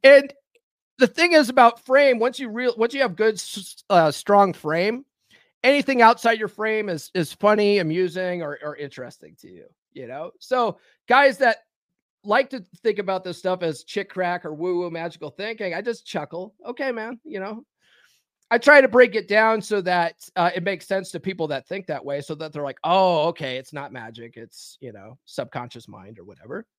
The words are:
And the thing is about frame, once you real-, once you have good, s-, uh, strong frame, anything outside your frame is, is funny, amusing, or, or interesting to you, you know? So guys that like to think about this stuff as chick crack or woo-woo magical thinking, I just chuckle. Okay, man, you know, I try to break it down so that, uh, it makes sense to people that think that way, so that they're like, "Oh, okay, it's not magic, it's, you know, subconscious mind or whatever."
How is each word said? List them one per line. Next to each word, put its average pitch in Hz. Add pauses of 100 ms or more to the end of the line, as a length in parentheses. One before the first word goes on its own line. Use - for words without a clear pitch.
And 277 (640)
the 254
thing 339
is 294
about 247
frame, 262
once 240
you 254
real-, 240
once 240
you 277
have 202
good, 220
s-, -
uh, 165
strong 202
frame, 190 (580)
anything 269
outside 233
your 214
frame 214
is, 160
is 170
funny, 208
amusing, 175
or, 147
or 147
interesting 127
to -
you, 90 (280)
you 127
know? 143
So 240 (300)
guys 269
that 233 (680)
like 254
to 233 (180)
think 208
about 190
this 180
stuff 185
as 160
chick 202
crack 175
or 156
woo-woo 175
magical 165
thinking, 202
I 180
just 226
chuckle. 170 (100)
Okay, 262
man, 226
you 294
know, 214 (880)
I 240
try 285
to 262
break 220
it 214
down 220
so 208
that, 175 (200)
uh, 180
it 175
makes 185
sense 190
to 165
people 175
that 135
think 190
that 147
way, 143
so 156
that 151
they're 147
like, 135
"Oh, 170
okay, 139
it's 131
not 139
magic, 117
it's, -
you 120
know, 104
subconscious 120
mind 104
or 87
whatever." 117 (140)